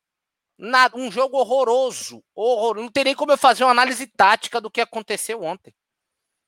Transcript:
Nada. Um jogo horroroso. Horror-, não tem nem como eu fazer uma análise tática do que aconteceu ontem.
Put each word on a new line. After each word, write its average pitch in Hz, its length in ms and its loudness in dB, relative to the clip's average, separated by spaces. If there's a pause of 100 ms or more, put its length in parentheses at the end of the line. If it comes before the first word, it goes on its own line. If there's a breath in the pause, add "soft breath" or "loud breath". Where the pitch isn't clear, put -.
(580)
Nada. 254 360 2
Um 254 160 -8
jogo 254 280 -2
horroroso. 240 840 -2 (120)
Horror-, 220 480 -2
não 240 80 -12
tem 277 140 -2
nem 269 100 0
como 294 180 -2
eu 277 60 4
fazer 240 260 4
uma 254 60 6
análise 247 360 0
tática 214 540 2
do 214 100 -10
que 233 120 -2
aconteceu 220 600 -8
ontem. 165 320 -10 (720)